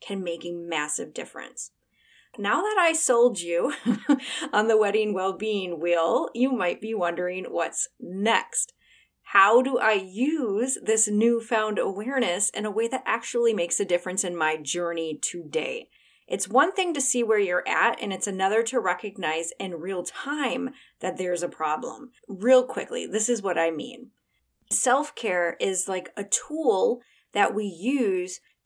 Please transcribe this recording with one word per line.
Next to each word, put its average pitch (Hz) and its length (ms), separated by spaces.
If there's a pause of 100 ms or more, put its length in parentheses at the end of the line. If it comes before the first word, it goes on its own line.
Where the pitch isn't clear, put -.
can 196 220
make 170 240
a 175 60
massive 165 600
difference. - 600 (680)
Now 254 240
that 427 160
I 330 160
sold 240 460
you 175 340 (380)
<laughs> - 400
on 214 160
the 226 100
wedding 214 340
well-being 190 640
wheel, 175 560
you 247 160
might 196 300
be 220 140
wondering 180 560
what's - 380 (120)
next. 196 720 (520)
How 214 360
do 262 180
I 220 140
use 226 920
this 220 260
newfound 214 680
awareness 202 720
in 208 140
a 214 60
way 220 180
that 233 180
actually 233 460
makes 175 280
a 202 40
difference 180 400
in 175 120
my 156 200
journey 165 640
today? 147 680 (360)
It's - 220
one 285 240
thing 349 220
to 311 60
see 247 220
where 214 160
you're 180 300
at, 190 320
and 202 120
it's 196 140
another 196 380
to 247 160
recognize 170 800
in 185 140
real 180 280
time 247 680 (300)
that 196 180
there's 175 240
a 175 60
problem. 156 640 (160)
Real 240 360
quickly, 170 420
this 214 220
is 226 140
what 180 160
I 165 120
mean. - 380 (640)
Self-care 214 920
is 190 280
like 185 280
a 202 80
tool 240 760 (320)
that 208 220
we 208 100
use 190 760 (260)